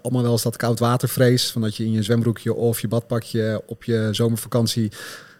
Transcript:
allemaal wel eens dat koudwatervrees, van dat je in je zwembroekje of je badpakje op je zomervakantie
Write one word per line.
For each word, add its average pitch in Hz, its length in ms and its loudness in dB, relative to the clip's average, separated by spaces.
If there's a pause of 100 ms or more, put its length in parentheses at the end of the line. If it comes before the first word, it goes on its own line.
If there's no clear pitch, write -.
allemaal 123 200 0
wel 120 100 2
eens 113 100 2
dat 117 140 -2
koudwatervrees, 120 920 2
van 117 120 -2
dat 107 140 -2
je 117 80 -4
in 110 80 0
je 110 100 2
zwembroekje 117 520 0
of 117 260 0
je 113 80 -2
badpakje 110 800 -2
op - 180 -12
je 110 280 0
zomervakantie 113 800 0 (500)